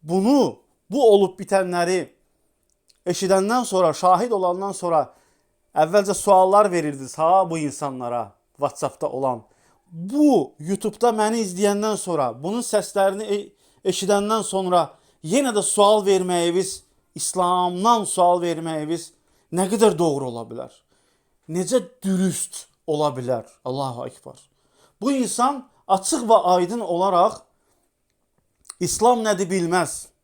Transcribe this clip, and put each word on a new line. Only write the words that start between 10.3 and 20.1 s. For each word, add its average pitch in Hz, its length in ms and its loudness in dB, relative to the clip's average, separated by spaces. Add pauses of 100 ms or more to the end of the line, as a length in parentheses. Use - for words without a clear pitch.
YouTube-da 196 500 -2
məni 220 360 0
izləyəndən 202 520 -2
sonra, 147 340 -2 (120)
bunun 220 220 -6
səslərini 202 580 -2
e-, 202 220 -4 (400)
eşidəndən 202 580 0
sonra 180 460 0 (340)
yenə 240 300 0
də 202 80 0
sual 208 440 4
verməyiniz, 180 760 0 (340)
İslamdan 180 880 0
sual 175 360 2
verməyiniz 160 680 -6 (420)
nə 180 160 0
qədər 202 280 4
doğru 139 320 0